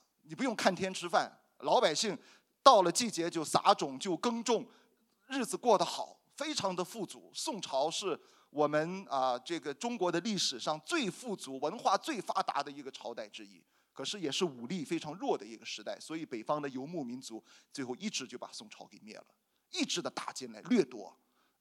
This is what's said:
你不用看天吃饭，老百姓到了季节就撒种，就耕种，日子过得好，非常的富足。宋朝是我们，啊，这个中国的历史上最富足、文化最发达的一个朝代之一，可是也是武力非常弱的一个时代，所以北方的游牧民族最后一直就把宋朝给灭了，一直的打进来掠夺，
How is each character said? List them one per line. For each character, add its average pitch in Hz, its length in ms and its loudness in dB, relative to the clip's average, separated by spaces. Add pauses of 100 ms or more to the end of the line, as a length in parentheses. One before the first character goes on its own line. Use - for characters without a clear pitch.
(220)
你 160 140 -14
不 - 80 -4
用 247 120 0
看 - 200 4
天 185 180 -4
吃 175 160 -6
饭， 160 220 4 (280)
老 143 200 6
百 160 140 6
姓 165 240 0 (460)
到 240 180 12
了 175 100 6
季 233 180 0
节 165 200 -2
就 165 160 -4
撒 - 280 6
种， 139 260 0
就 175 180 -2
耕 233 260 0
种， 208 240 2 (600)
日 262 180 -2
子 185 100 -4
过 220 220 4
得 175 80 4
好， - 340 -8 (160)
非 302 200 -6
常 190 200 -2
的 180 80 -2
富 196 220 -6
足。 120 280 -18
宋 247 280 -6
朝 135 300 0
是 170 280 -4 (300)
我 147 180 2
们， 165 420 0
啊， 131 300 2
这 165 200 -6
个 147 140 -6
中 240 240 -6
国 180 140 2
的 165 100 0
历 208 160 -2
史 131 220 -2
上 156 220 -2
最 294 280 -2
富 214 260 -8
足、 135 240 -10
文 156 180 -2
化 208 200 2
最 226 240 -4
发 208 220 -2
达 - 180 -2
的 143 100 -8
一 139 120 -14
个 135 80 -12
朝 - 220 -10
代 117 140 -10
之 101 180 -16
一， 98 180 -20 (280)
可 135 140 -8
是 202 140 -6
也 151 120 -2
是 190 140 2
武 123 220 -6
力 156 180 -4
非 165 140 -2
常 151 160 -8
弱 208 220 0
的 - 80 -10
一 110 120 -14
个 - 80 -20
时 - 180 -10
代， 107 160 -8
所 - 160 -10
以 165 100 -6
北 113 180 -8
方 151 180 0
的 147 80 -6
游 131 160 -8
牧 165 180 -6
民 123 160 -8
族 110 240 -14 (280)
最 139 120 -6
后 123 120 -4
一 202 140 -8
直 135 180 -8
就 120 100 -14
把 - 140 -12
宋 110 180 -16
朝 - 160 -18
给 - 140 -20
灭 107 180 -16
了， - 80 -18 (460)
一 285 120 0
直 - 180 -2
的 135 80 -4
打 - 220 -6
进 123 200 -10
来 110 100 -14
掠 208 240 4
夺， 104 320 -14 (440)